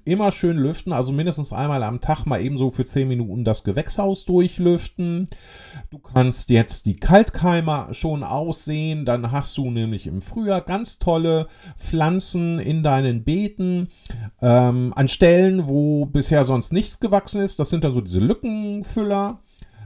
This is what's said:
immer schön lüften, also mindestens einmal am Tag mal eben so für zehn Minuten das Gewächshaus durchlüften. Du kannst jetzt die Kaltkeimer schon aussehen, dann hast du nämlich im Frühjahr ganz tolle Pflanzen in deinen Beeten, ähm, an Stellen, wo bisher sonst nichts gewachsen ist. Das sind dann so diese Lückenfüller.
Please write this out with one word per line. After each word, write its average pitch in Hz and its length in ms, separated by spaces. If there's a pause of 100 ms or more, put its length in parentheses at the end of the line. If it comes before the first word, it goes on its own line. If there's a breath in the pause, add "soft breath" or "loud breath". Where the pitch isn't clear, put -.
immer 196 260
schön 170 240
lüften, 156 380
also 127 180
mindestens 151 400
einmal 131 300
am 113 180
Tag - 240
mal 127 160
eben 131 160
so 131 140
für 127 160
zehn 135 200
Minuten 117 380
das 110 180
Gewächshaus 190 640
durchlüften. 175 1040 (640 loud breath)
Du 147 80
kannst 127 500
jetzt 113 380
die 101 100
Kaltkeimer 165 960
schon 147 300
aussehen, 156 800
dann 120 280
hast 139 260
du 131 120
nämlich 113 360
im 95 160
Frühjahr 202 400
ganz 202 360
tolle 165 500 (280 loud breath)
Pflanzen 170 840
in 156 240
deinen 135 400
Beeten, 180 640 (520 loud breath)
ähm, 123 560
an 139 120
Stellen, 180 600
wo 147 380
bisher 147 400
sonst 127 260
nichts - 280
gewachsen 262 420
ist. - 160
Das 151 100
sind 165 160
dann 143 80
so 123 80
diese 90 200
Lückenfüller. 208 1200 (440 soft breath)